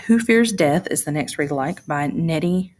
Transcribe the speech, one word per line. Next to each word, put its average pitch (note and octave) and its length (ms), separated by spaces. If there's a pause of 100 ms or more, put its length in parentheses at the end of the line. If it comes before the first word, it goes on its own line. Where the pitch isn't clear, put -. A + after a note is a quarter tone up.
Who A#3 140
Fears A3+ 320
Death E3+ 400
is - 140
the D3+ 60
next - 280
read-alike C#3+ 480
by D3 180
Nettie E3 760